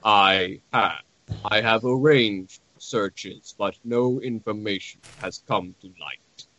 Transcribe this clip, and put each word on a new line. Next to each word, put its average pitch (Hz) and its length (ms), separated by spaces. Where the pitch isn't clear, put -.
I 95 560
have. 95 300
I 107 160
have 113 240
arranged 123 760
searches, - 800
but 98 260
no 123 360
information 107 800
has 92 260
come 92 340
to - 80
light. - 460